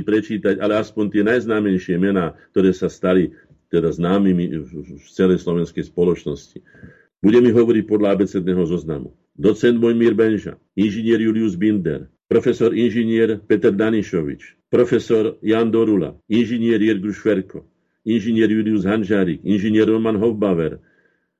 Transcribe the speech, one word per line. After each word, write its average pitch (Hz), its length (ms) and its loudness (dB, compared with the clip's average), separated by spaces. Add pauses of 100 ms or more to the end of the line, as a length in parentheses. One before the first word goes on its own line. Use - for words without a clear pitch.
prečítať, 104 560 0
ale 104 180 0
aspoň 107 400 -4
tie 104 80 2
najznámejšie 104 720 0
mená, 92 400 -2 (160)
ktoré 95 160 4
sa 90 160 -4
stali 92 480 0 (320)
teda 82 240 0
známymi 87 640 0
v, 71 160 -12
v, 76 160 -14 (160)
v - 80 -20
celej 92 320 2
slovenskej 85 400 -4
spoločnosti. - 800 -4 (560)
Budem 117 300 4
ich 110 80 4
hovoriť 113 320 4
podľa 104 260 2
abecedného 92 480 -2
zoznamu. 78 540 -6 (140)
Docent 110 480 0
Mojmír 117 340 2
Benža, 104 460 -2 (180)
inžinier 110 400 0
Julius 110 380 0
Binder, 85 560 -2 (160)
profesor 117 480 0
inžinier 113 640 0
Peter 110 300 2
Danišovič, 98 960 -4
profesor 117 720 0
Jan 110 300 0
Dorula, 104 480 0 (100)
inžinier 113 480 0
Jirguš 101 460 0
Ferko, 95 420 -2 (380)
inžinier 110 480 0
Julius 107 340 0
Hanžárik, 98 560 0
inžinier 107 460 2
Roman 110 320 0
Hofbauer, 101 640 -2 (560)